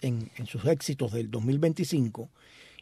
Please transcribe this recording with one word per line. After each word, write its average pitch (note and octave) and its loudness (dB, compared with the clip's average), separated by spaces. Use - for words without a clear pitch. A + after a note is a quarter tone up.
en, A#2 -2
en A#2+ -8
sus A#2+ -2
éxitos C#3 0
del A2+ -2
dos A2 -2
mil C3 2
veinticinco D3 2